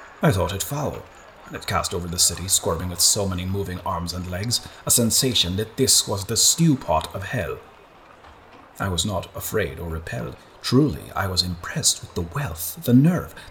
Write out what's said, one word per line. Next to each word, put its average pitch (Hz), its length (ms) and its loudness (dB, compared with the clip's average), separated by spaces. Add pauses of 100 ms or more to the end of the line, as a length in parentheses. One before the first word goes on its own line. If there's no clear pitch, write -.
(200)
I 165 100 4
thought 90 220 2
it 95 100 -4
foul, 123 400 -4 (500)
that - 140 -10
cast 90 280 -2
over 87 140 -4
the 82 100 -6
city, - 300 0
squirming 90 400 0
with 87 120 -4
so 98 280 4
many 90 160 -2
moving 92 420 -4
arms 87 260 -4
and 90 160 -6
legs, 101 380 -4 (180)
a - 60 0
sensation 110 680 2
that 107 200 -4
this - 320 4
was 98 160 -2
the 113 120 -4
stew 160 380 4
pot - 400 -2
of 95 80 -6
hell. 92 360 -4 (1200)
I 95 80 -2
was 90 180 -2
not 92 300 -4
afraid 85 420 -4
or 85 100 -8
repelled. 80 480 -8 (240)
Truly, 120 440 2 (100)
I 98 120 -2
was 87 160 0
impressed - 580 -2
with - 140 -16
the 90 80 -2
wealth, - 640 -6
the 120 100 6
nerve, 147 400 6 (160)